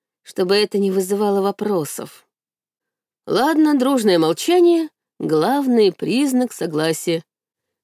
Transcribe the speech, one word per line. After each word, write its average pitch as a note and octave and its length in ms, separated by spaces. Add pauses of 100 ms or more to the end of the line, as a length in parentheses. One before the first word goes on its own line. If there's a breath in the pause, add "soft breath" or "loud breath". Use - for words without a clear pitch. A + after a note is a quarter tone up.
(220)
чтобы F#3+ 340
это G#3 220
не G3 120
вызывало G3 520
вопросов? G3 840 (1000)
Ладно, D4 520
дружное A#3+ 400
молчание — E4 720 (300)
главный G#3+ 760
признак B3+ 600
согласия. E3 720 (600)